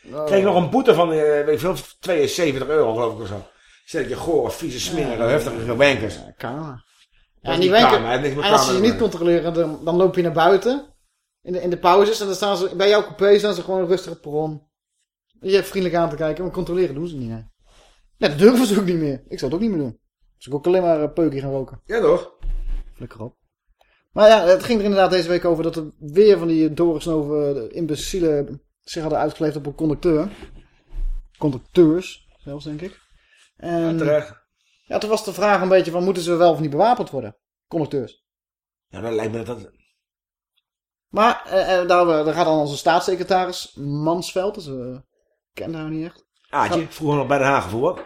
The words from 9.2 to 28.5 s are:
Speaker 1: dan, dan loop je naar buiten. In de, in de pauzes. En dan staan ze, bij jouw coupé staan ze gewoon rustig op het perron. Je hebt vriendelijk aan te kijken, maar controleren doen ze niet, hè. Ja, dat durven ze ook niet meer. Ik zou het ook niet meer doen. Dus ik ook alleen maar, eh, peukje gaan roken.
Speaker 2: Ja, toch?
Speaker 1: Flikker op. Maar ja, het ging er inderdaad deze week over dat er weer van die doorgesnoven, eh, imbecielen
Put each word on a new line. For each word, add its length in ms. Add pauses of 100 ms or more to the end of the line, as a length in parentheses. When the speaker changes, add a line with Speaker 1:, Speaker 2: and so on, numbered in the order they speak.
Speaker 1:
dan, 320
dan 100
loop 200
je 60
naar 100
buiten. 600 (480)
In 120
de, 80
in 80
de 80
pauzes. 420
En 60
dan 100
staan 220
ze, 180
bij 140
jouw 140
coupé 340
staan 160
ze 100
gewoon 240
rustig 200
op 60
het 80
perron. 460 (720)
Je 160
hebt 120
vriendelijk 340
aan 80
te 60
kijken, 280
maar 100
controleren 420
doen 120
ze 80
niet, 160
hè. 80 (800)
Ja, 100
dat 100
durven 280
ze 140
ook 60
niet 140
meer. 280
Ik 120
zou 120
het 20
ook 140
niet 80
meer 100
doen. 140 (380)
Dus 100
ik 60
ook 120
alleen 160
maar, 220
eh, 100
peukje 260
gaan 120
roken. 340
Speaker 2:
Ja, 160
toch? 300 (640)
Speaker 1:
Flikker 260
op. 140 (760)
Maar 160
ja, 180
het 180
ging 160
er 60
inderdaad 260
deze 160
week 180
over 180
dat 120
er 240
weer 380
van 100
die 260
doorgesnoven, 960
eh, 60
imbecielen 840 (200)